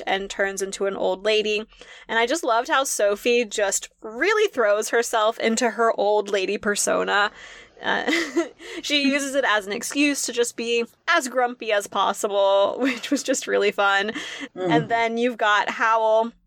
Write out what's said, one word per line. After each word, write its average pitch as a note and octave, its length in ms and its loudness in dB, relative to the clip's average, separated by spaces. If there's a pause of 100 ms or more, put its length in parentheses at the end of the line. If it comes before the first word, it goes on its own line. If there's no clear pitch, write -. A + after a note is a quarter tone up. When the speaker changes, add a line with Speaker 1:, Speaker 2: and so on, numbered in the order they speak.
Speaker 1:
and G3 240 -2
turns G3 320 -4
into F#3+ 240 -4
an G3 80 -2
old F#3+ 300 -2
lady, G#3+ 400 0 (420)
and A3+ 100 -4
I A#3 100 4
just D#4+ 180 -2
loved A#3+ 240 2
how C#4 160 2
Sophie A#3+ 600 2
just G3+ 440 -2 (120)
really F4+ 480 0
throws G#3+ 420 0
herself A3+ 500 0
into A3+ 300 0
her A3+ 280 2
old G#3 320 0
lady G3 280 0
persona. G3 720 0 (500)
Uh, - 260 -2 (400)
<laughs> - 340 -14
she D4 200 0
uses C#4 320 0
it C4+ 140 2
as G#3 180 0
an G3+ 60 -8
excuse C#4+ 500 -2
to - 100 -6
just A#3+ 240 -2
be A#3 280 -2 (240)
as E4 180 2
grumpy A#3+ 460 -2
as G3+ 160 0
possible, G3 880 2
<laughs> - 40 -6
which B3 300 -2
was C#4 140 -2
just C4 240 -2
really G3+ 240 2
fun. G3 400 2 (440)
Speaker 2:
Mm. F3+ 200 -2
Speaker 1:
And - 120 0
then A#3 280 0
you've A#3+ 220 0
got G#3+ 320 2
Howl, A3+ 640 2 (140)